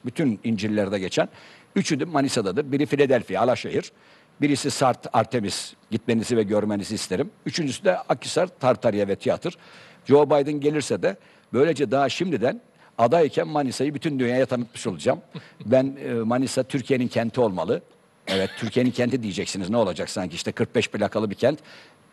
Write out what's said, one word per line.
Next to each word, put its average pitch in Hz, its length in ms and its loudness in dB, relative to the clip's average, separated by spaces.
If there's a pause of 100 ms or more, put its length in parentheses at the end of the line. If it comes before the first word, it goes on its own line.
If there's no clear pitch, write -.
Bütün 123 380 0
İncil'lerde 104 560 0
geçen. 95 300 0 (460)
Üçü 165 240 0
de 147 60 -4
Manisa'dadır. 135 680 -2
Biri 143 140 0
Philadelphia, 131 560 2
Alaşehir. 123 500 -2 (500)
Birisi 143 300 0
Sart, - 420 0
Artemis. 107 600 -2 (180)
Gitmenizi 117 460 0
ve 110 60 6
görmenizi 104 520 -2
isterim. 127 340 -4 (160)
Üçüncüsü 143 380 -4
de 185 140 2
Akhisar, 160 500 -2 (120)
Tartarya 110 480 2
ve 98 80 0
tiyatro. 113 340 -2 (560)
Joe 147 220 8
Biden 147 260 2
gelirse 143 480 0
de 190 160 0 (360)
böylece 139 380 2
daha 135 180 2
şimdiden 127 520 -2 (360)
adayken 156 500 4
Manisa'yı 147 460 -2
bütün 139 260 -4
dünyaya 127 260 2
tanıtmış 123 420 -6
olacağım. 113 320 -2 (240)
<laughs> - 220 -18
Ben, 131 400 4
e, 127 80 -4
Manisa 120 500 0
Türkiye'nin 123 440 0
kenti 117 340 0
olmalı. 98 400 0 (460)
Evet, 95 300 0
Türkiye'nin 123 340 0
kenti 123 320 0
diyeceksiniz. 92 460 -4
Ne 117 80 0
olacak 95 320 0
sanki 90 260 -6
işte 98 160 -6
kırk - 240 -2
beş 113 140 0
plakalı 107 400 -2
bir 98 60 -6
kent. 147 240 0 (540)